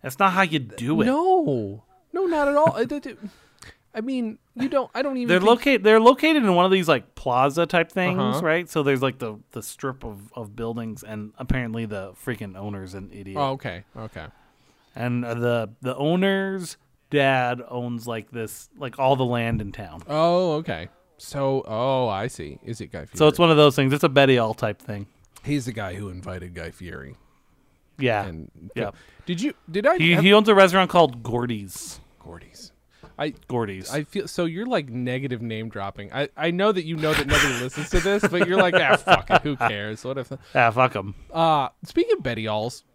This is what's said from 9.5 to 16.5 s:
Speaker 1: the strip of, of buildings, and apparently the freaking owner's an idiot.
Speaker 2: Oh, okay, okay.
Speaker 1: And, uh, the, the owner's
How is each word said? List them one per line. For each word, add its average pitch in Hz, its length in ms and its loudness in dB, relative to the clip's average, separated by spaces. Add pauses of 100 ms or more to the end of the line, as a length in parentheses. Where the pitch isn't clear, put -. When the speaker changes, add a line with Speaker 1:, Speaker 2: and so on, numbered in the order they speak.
Speaker 1:
the 110 100 -10
strip 131 420 -10
of, 104 300 -16
of 107 220 -14
buildings, 113 460 -8
and 107 360 -12
apparently 120 460 -4
the 98 280 -10
freaking 101 440 -10
owner's 98 380 -10
an 98 180 -14
idiot. 95 260 -14
Speaker 2:
Oh, 139 140 -2
okay, 98 320 -10 (120)
okay. 107 300 -14 (720)
Speaker 1:
And, 120 280 -4
uh, 117 100 -6
the, 120 360 -2 (120)
the 127 140 -4
owner's 190 800 -2 (340)